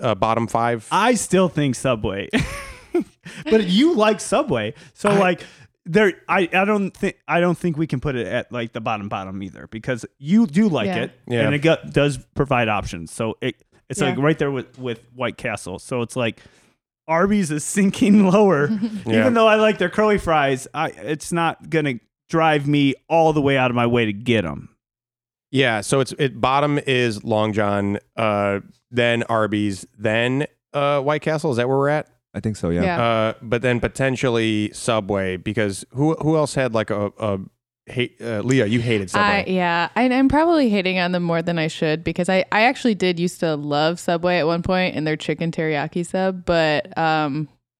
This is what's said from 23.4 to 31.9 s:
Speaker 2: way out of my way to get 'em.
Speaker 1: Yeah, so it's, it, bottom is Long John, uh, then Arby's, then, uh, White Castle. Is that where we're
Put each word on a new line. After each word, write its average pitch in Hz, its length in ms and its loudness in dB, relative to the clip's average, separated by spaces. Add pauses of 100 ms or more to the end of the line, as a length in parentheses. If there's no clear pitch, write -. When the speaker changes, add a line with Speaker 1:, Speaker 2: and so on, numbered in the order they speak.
Speaker 2:
way 139 140 2
out 127 140 2
of 120 40 -2
my 120 120 2
way 120 200 2
to 107 60 0
get 110 320 0
'em. 76 240 -10 (840)
Speaker 1:
Yeah, 123 320 0
so 135 180 0
it's, 127 180 -2
it, 123 220 -4
bottom 143 460 2
is 120 380 0
Long 107 280 0
John, 101 460 0 (180)
uh, 101 440 0 (300)
then 120 340 0
Arby's, 104 640 -2 (120)
then, 117 480 0 (260)
uh, 143 280 0
White 147 200 -2
Castle. 156 300 -2
Is 117 80 -2
that 123 100 0
where 135 80 2
we're 139 140 2